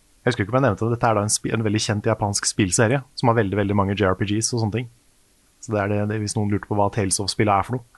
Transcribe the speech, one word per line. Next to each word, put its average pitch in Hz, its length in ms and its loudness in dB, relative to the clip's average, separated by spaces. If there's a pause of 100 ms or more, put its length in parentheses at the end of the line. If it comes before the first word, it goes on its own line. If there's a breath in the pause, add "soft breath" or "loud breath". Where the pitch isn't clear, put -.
(220)
jeg - 100 0
husker 107 140 0
ikke 107 80 -10
om 131 60 4
jeg 135 100 4
nevnte 101 160 0
det. 120 100 0
Dette 117 140 2
er 107 80 4
da 101 80 2
en 107 80 -2
spi-, - 220 -4
en 113 100 0
veldig 107 160 0
kjent 104 260 -2
japansk 107 380 -2
spillserie 113 560 2 (140)
som 120 160 2
har 117 100 2
veldig, 98 160 0
veldig 101 180 0
mange 98 220 0
J 101 80 2
R 92 100 2
P 107 140 -4
Gs 107 240 -2
og 120 80 -2
sånne 107 160 -2
ting. 120 120 -8 (760)
Så 113 100 -8
det 104 80 0
er 101 100 0
det, 104 80 0 (120)
det 107 40 -4
er 107 80 -4
hvis 104 140 -4
noen 104 160 0
lurte - 160 -4
på 104 80 -2
hva 101 160 2
Tales 95 260 -2
of-spillet 104 320 0
er 98 160 4
for 123 120 -4
noe. 127 60 -20 (120)